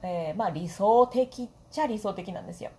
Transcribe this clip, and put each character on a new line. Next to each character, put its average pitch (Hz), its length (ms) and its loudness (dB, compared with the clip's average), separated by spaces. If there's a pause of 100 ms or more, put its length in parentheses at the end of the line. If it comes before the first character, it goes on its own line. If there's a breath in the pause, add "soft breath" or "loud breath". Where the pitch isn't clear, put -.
え 170 320 -4
ー、 190 40 -6
ま 220 80 0
あ 175 40 0
理 160 180 -6
想 226 380 6
的 247 380 -2
っ 233 40 -12 (220)
ち - 100 -6
ゃ 302 60 2
理 220 120 -2
想 202 160 -4
的 180 180 -10
な - 80 -8
ん 90 60 -14
で 175 60 -12
す - 120 -14
よ。 - 140 -10